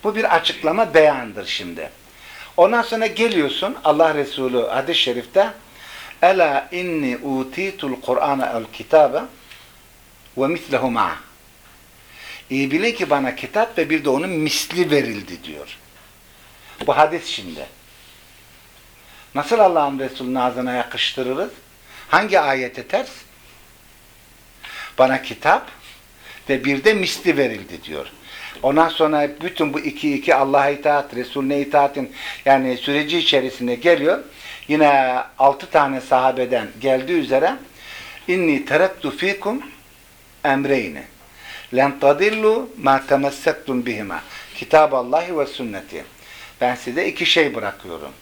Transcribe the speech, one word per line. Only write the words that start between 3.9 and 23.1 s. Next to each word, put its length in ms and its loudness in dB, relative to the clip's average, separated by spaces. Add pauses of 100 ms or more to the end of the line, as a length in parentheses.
Resulü 480 -2
hadis-i 380 -2
şerifte, 480 0 (760)
"Ela 500 4
inni 440 -2
utitul 840 -6
Kur'ane 440 0 (120)
el 160 -4
kitabe 480 4 (1160)
ve 80 2
mislehu 440 -2
ma'a." 260 0 (1300)
"İyi 200 0
bilin 240 0
ki 160 -4
bana 240 0
kitap 440 -2
ve 120 0
bir 140 0
de 40 2
onun 220 0
misli 600 -2
verildi." 540 -2
diyor. 340 -16 (1080)
Bu 100 2
hadis 300 2
şimdi. 400 -10 (1700)
Nasıl 240 0
Allah'ın 400 4
Resulü'nün 360 -6
ağzına 380 0
yakıştırırız? 760 -4 (580)
Hangi 320 4
ayete 460 -4
ters? 220 -4 (1900)